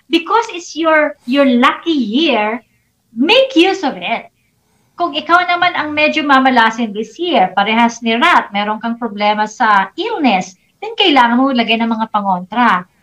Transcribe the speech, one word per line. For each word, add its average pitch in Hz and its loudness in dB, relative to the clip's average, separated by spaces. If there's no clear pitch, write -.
because 403 0
it's 339 -14
your, 311 0
your 269 2
lucky 277 0
year, 233 0
make 440 2
use 381 2
of 196 -4
it. 185 -6
Kung 311 -4
ikaw 339 2
naman 349 0
ang 302 -6
medyo 302 0
mamalasin 240 2
this 220 -10
year, 262 0
parehas 226 0
ni 226 0
Rat, 320 2
meron 208 -4
kang 233 -6
problema 208 -2
sa 214 2
illness, 302 -2
then 440 -10
kailangan 254 4
mo 269 0
lagay 226 0
ng 226 -2
mga 226 -4
pangontra. 196 0